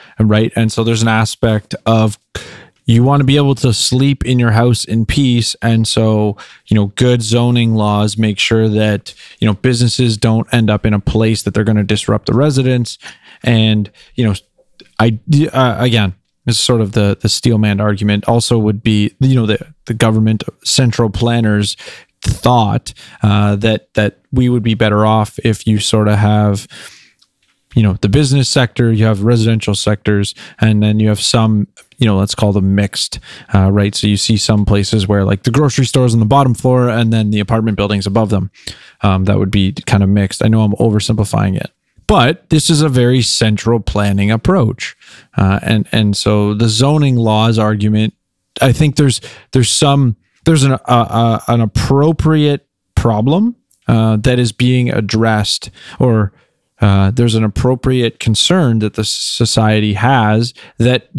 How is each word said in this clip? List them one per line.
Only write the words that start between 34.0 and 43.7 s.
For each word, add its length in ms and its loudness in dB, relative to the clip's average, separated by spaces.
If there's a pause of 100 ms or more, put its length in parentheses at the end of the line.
you 100 2
see 180 0
some 300 0
places 420 0
where, 160 0
like, 200 -2
the 80 -2
grocery 340 0
store 200 0
is 80 2
on 60 2
the 60 2
bottom 280 2
floor 360 0
and 240 0
then 160 0
the 100 0
apartment 380 -2
buildings 300 -2
above 240 0
them. 200 -2 (500)
Um, 240 0
that 120 2
would 140 0
be 200 0 (140)
kind 180 2
of 60 2
mixed. 340 0
I 40 2
know 140 2
I'm 120 0
oversimplifying 840 -2
it, 120 -8 (380)
but 420 0
this 220 0
is 100 2
a 80 2
very 320 2
central 580 0